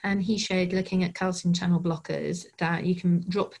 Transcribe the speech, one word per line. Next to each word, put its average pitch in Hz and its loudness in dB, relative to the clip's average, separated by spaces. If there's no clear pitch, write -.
And 196 0
he 208 0
showed, 185 0
looking 185 0
at 175 -2
calcium 180 0
channel 175 2
blockers, 165 -4
that 170 0
you 180 2
can 175 2
drop 185 -2